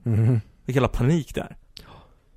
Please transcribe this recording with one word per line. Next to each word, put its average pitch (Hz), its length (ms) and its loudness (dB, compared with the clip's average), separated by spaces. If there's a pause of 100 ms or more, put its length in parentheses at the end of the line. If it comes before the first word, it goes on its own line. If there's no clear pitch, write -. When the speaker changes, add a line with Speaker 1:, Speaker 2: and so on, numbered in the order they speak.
Speaker 1:
Mhm. 113 360 2 (260)
Speaker 2:
Vilken 131 180 0
jävla 117 40 2
panik 135 480 -2
det 65 60 -6
är. - 160 -12 (800)